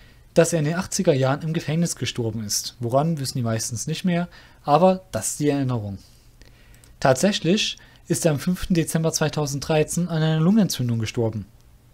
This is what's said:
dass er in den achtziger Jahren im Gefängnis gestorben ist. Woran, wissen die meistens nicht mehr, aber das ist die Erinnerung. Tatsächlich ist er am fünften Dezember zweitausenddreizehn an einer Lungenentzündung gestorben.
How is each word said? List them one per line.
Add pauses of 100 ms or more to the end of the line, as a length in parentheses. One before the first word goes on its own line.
(340)
dass
er
in
den
achtziger
Jahren
im
Gefängnis
gestorben
ist.
Woran,
wissen
die
meistens
nicht
mehr, (360)
aber
das
ist
die
Erinnerung. (1000)
Tatsächlich (300)
ist
er
am
fünften
Dezember
zweitausenddreizehn
an
einer
Lungenentzündung
gestorben. (480)